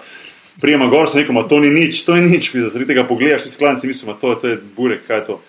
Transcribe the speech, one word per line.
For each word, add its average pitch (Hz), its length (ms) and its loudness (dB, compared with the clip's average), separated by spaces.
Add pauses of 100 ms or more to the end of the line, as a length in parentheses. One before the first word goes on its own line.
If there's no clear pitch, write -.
(580)
prijema 143 280 2
gor, 147 220 4
sem 143 120 -2
rekel, 143 140 0
"Ma 117 100 2
to 147 160 2
ni 147 100 4
nič, 156 340 0
to 170 100 0
ni 175 100 4
nič," 170 300 2
zaradi 120 320 -4
tega 127 180 2
pogledaš 127 400 0
tisti - 140 -16
klanc 139 260 0
in 131 60 -6
mislim, 127 180 -12
"Ma 104 80 -8
to, 120 200 -2
to 123 120 -4
je 117 100 -2 (140)
burek, 113 320 -4
kaj 113 140 -4
je 107 80 -6
to?" 107 240 -8